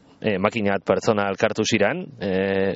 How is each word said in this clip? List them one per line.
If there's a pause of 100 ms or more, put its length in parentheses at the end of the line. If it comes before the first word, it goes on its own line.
(200)
eh,
makina
bat
pertsona
elkartu
ziren, (180)
eh,